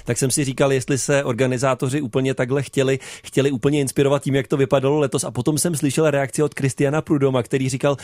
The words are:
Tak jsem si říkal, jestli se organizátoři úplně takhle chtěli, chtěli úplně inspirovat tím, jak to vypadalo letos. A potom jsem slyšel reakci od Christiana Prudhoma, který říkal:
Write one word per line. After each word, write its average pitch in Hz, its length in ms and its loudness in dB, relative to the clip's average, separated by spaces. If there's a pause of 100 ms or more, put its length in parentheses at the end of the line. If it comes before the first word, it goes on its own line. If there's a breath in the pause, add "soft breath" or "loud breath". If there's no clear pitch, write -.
Tak 120 140 -2
jsem 135 120 0
si 147 140 0
říkal, 139 280 0
jestli 135 260 0
se 139 260 0
organizátoři 127 760 0
úplně 131 340 -2
takhle 131 280 -2
chtěli, 135 360 0 (260 loud breath)
chtěli 139 260 0
úplně 143 300 2
inspirovat 139 420 2
tím, 135 120 0
jak 135 140 0
to 156 80 0
vypadalo 139 420 2
letos. 143 260 0
A 143 60 -6
potom 139 280 0
jsem 175 180 -2
slyšel 151 340 2
reakci 139 320 -2
od 147 120 0
Christiana 143 480 0
Prudhoma, 135 400 2
který 131 260 -2
říkal: 139 360 0